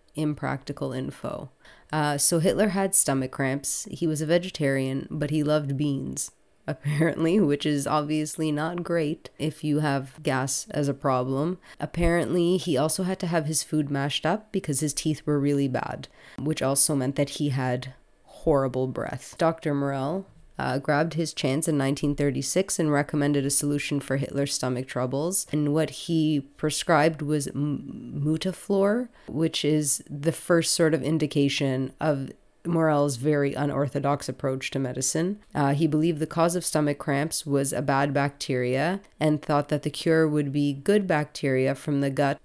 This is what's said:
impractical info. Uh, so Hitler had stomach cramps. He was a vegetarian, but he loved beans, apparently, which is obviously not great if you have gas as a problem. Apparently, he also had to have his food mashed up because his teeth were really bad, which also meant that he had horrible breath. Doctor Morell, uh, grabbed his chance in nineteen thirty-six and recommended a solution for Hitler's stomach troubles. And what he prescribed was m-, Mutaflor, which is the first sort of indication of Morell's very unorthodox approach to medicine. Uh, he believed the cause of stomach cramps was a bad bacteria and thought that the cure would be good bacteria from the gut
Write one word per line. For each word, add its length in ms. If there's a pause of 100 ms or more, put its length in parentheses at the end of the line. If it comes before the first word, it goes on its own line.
(160)
impractical 760
info. 580 (400)
Uh, 280
so 180
Hitler 300
had 260
stomach 380
cramps. 580
He 160
was 160
a 60
vegetarian, 840
but 220
he 100
loved 340
beans, 540 (380)
apparently, 720
which 260
is 220
obviously 640
not 320
great 560
if 240
you 160
have 420
gas 480
as 180
a 60
problem. 640 (220)
Apparently, 800
he 200
also 240
had 200
to 60
have 200
his 160
food 260
mashed 340
up 280
because 300
his 120
teeth 320
were 140
really 280
bad, 400 (300)
which 240
also 320
meant 220
that 160
he 180
had 460 (280)
horrible 600
breath. 540
Doctor 340
Morell, 540 (320)
uh, 180
grabbed 360
his 200
chance 360
in 80
nineteen 360
thirty-six 680
and 120
recommended 540
a 40
solution 520
for 160
Hitler's 360
stomach 340
troubles. 680
And 200
what 160
he 520 (160)
prescribed 640
was 260
m-, 760
Mutaflor, 840 (220)
which 340
is 460
the 240
first 420
sort 180
of 80
indication 1000
of 300 (340)
Morell's 500
very 380
unorthodox 720
approach 440
to 80
medicine. 600 (160)
Uh, 180
he 140
believed 320
the 80
cause 300
of 80
stomach 320
cramps 480
was 260
a 100
bad 320
bacteria 840 (180)
and 240
thought 280
that 140
the 60
cure 380
would 240
be 220
good 340
bacteria 640
from 280
the 80
gut 360